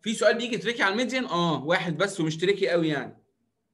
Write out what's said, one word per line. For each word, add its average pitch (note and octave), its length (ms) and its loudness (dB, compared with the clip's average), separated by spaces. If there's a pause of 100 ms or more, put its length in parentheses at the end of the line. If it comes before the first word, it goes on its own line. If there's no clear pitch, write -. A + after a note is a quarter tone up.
في A3 120 -4
سؤال A3+ 240 4
بيجي A#3 200 -4
تريكي G#3 260 -2
على G3 80 4
الميديان؟ B3 340 -2
آه، D#3+ 400 0
واحد E3+ 320 0
بس G3 220 -2
ومش D#3+ 180 0
تريكي F#3 320 0
قوي E3+ 180 2
يعني. C3 360 -4 (500)